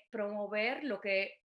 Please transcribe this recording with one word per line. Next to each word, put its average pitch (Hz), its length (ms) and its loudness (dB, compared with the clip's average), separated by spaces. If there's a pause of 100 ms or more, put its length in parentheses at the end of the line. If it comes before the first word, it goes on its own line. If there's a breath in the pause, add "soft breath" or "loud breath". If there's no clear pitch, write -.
(100)
promover 214 720 -2
lo 220 180 -2
que, 196 460 2